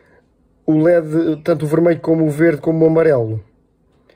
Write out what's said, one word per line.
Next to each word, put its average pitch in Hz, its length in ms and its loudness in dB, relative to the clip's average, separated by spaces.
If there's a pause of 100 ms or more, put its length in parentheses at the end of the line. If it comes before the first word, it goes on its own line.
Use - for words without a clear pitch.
(680)
O 156 140 2
led, 160 640 0
tanto 156 200 -2
o 151 40 -4
vermelho 165 320 0
como 160 260 0
o - 20 0
verde 151 320 0
como 160 240 0
o 160 40 4
amarelo, 135 520 0 (760)